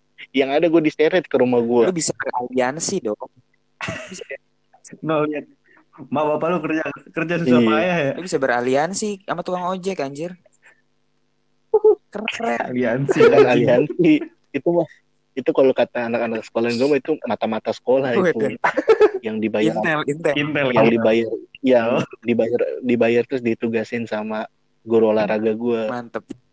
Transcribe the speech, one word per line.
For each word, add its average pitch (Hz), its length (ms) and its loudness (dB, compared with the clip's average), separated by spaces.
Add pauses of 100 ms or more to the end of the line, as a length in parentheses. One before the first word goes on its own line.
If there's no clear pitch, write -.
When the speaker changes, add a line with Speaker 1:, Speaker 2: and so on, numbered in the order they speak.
(340)
Speaker 1:
yang 135 160 2
ada 151 160 2
gue 165 160 4
diseret 156 420 2
ke - 140 -4
rumah 123 220 2
gue. 117 260 2
Speaker 2:
Lu 185 80 0
bisa 165 180 -4
beraliansi 127 880 -4
dong. - 300 -6 (1700)
Speaker 3:
Nggak 156 300 -2
lihat. 151 180 -6 (540)
Mak 131 280 -4
bapak 151 200 -2
lu 180 160 0
kerja, 160 200 -4 (280)
kerja 165 260 -4
susah 131 200 2
Speaker 1:
Iya. 117 120 4
Speaker 3:
payah 175 300 0
ya. 139 140 0
Speaker 2:
Lu - 100 -10
bisa 175 140 -4
beraliansi 135 720 0 (140)
sama 170 180 -8
tukang 180 260 -6
ojek, 185 320 -6
anjir. 147 340 -8 (1700)
Keren. 226 580 -6
Speaker 3:
Aliansi, 127 540 0
Speaker 1:
Bukan 147 160 6
Speaker 3:
anjing. 135 140 6 (180)
Speaker 1:
aliansi. 151 460 2 (360)
Itu - 220 -4
mah, 170 160 0 (460)
itu 131 180 -4
kalau 139 200 4
kata 123 360 -2
anak-anak 117 360 -4
sekolah 117 280 -2
gue 120 160 0
mah 147 100 2
itu 135 140 -4 (120)
mata-mata 110 480 -4
sekolah 131 440 0
Speaker 2:
Wih, 185 160 2
Speaker 1:
itu. 131 80 -4
Speaker 2:
deh. 107 120 -2 (680)
Speaker 1:
Yang 220 200 -6
dibayar. 185 360 0
Speaker 2:
Intel, 156 320 -2
Intel. 156 280 -2
Speaker 3:
Intel, 143 320 -2
Speaker 1:
Yang 123 120 0
Speaker 3:
Intel. 113 120 6
Speaker 1:
dibayar, 113 380 2 (300)
yang 123 360 4
Speaker 3:
Oh. 151 100 -2 (160)
Speaker 1:
dibayar, 117 380 2 (200)
dibayar 120 440 2
terus 127 180 -4
ditugasin 113 640 -2
sama 110 400 -6 (360)
guru 110 300 4
olahraga 110 400 0
gue. 117 340 -2
Speaker 2:
Mantep. 117 380 -10 (300)